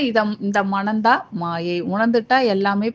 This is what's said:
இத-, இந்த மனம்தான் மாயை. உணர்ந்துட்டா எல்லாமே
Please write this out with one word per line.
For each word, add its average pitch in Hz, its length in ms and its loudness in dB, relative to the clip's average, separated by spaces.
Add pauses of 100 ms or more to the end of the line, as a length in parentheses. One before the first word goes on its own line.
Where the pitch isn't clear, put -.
இத-, 220 400 0
இந்த 202 240 0
மனம்தான் 214 680 0
மாயை. 170 520 -4
உணர்ந்துட்டா 226 640 0
எல்லாமே 202 480 0